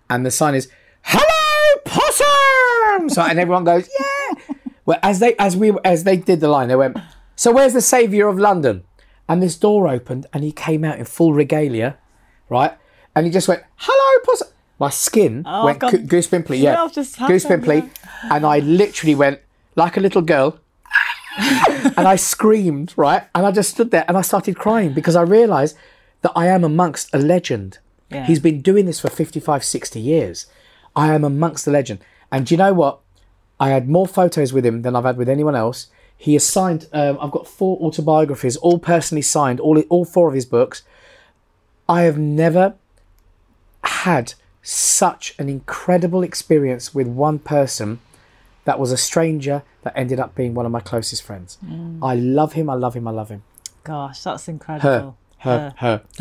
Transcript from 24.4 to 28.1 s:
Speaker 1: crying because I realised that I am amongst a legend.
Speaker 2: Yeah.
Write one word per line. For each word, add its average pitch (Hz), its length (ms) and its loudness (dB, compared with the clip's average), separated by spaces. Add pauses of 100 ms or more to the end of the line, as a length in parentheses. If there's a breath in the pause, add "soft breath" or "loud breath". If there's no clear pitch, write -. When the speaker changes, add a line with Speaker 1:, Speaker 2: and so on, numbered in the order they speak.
Speaker 1:
crying 214 360 0
because 160 220 2
I 175 60 4
realised 175 560 2 (460 soft breath)
that - 120 0
I 170 120 2
am 185 160 4
amongst 160 500 -2
a 143 60 2
legend. 139 580 -2 (320)
Speaker 2:
Yeah. 135 160 -10